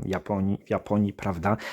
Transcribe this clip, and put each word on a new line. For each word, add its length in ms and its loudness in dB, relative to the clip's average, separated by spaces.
Japonii, 540 0
Japonii, 440 2
prawda, 440 0